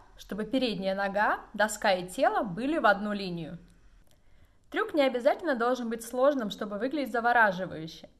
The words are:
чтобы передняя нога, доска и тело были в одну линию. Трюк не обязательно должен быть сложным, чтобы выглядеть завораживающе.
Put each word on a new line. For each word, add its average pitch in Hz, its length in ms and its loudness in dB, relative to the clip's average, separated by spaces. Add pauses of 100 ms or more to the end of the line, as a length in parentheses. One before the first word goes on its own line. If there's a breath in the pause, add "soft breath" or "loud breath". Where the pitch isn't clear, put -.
(180)
чтобы 202 280 -6
передняя 208 500 0
нога, 202 440 0 (140)
доска 214 400 2
и 180 140 -2
тело 339 360 2
были 240 340 -2
в 285 80 0
одну 208 260 4
линию. 175 460 -6 (1120 soft breath)
Трюк 392 240 -2
не 285 80 4
обязательно 269 520 2
должен 240 320 0
быть 226 160 -6
сложным, 254 460 2
чтобы 202 300 -8
выглядеть 262 320 -2
завораживающе. 185 1000 0 (100)